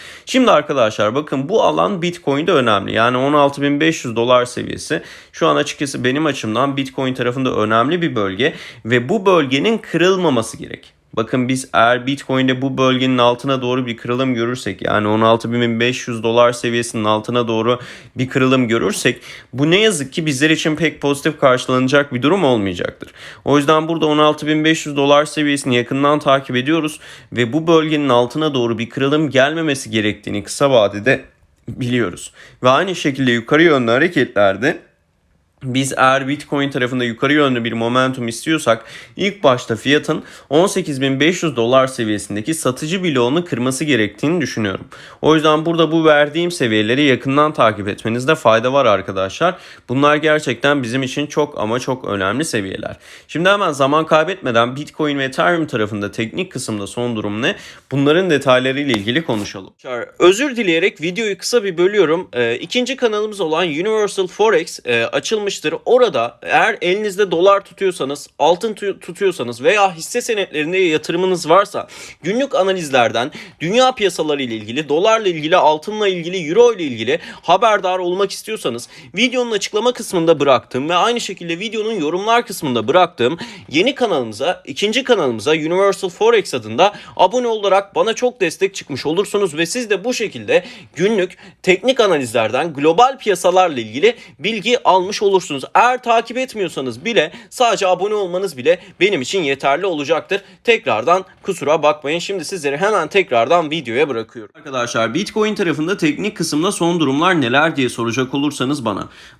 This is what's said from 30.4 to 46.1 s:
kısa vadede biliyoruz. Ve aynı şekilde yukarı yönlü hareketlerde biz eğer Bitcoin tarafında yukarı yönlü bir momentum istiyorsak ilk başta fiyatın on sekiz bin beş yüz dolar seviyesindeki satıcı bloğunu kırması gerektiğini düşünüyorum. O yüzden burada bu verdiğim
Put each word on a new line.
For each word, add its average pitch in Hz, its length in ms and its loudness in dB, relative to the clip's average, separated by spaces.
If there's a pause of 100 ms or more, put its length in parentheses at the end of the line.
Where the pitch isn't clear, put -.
kısa - 260 0
vadede 104 540 2 (440)
biliyoruz. 120 640 -4 (300)
Ve 127 60 4
aynı 170 260 4
şekilde 131 380 0
yukarı 131 300 2
yönlü 135 280 4
hareketlerde 120 880 2 (840)
biz 131 340 -2
eğer 131 320 4
Bitcoin 143 420 -2
tarafında 127 340 -2
yukarı 120 280 -2
yönlü 135 320 2
bir 117 80 -4
momentum 123 560 0
istiyorsak 123 560 -2 (320)
ilk 196 280 -4
başta 123 320 2
fiyatın 147 460 0 (280)
on 160 160 4
sekiz 156 340 -4
bin 135 200 0
beş 175 220 0
yüz 156 140 -2
dolar 127 300 4
seviyesindeki 107 680 -4
satıcı 160 500 -4
bloğunu 143 400 0
kırması 131 400 -2
gerektiğini 139 560 0
düşünüyorum. 104 440 -4 (380)
O 151 120 6
yüzden 156 320 2
burada 165 260 0
bu 165 120 2
verdiğim 151 460 4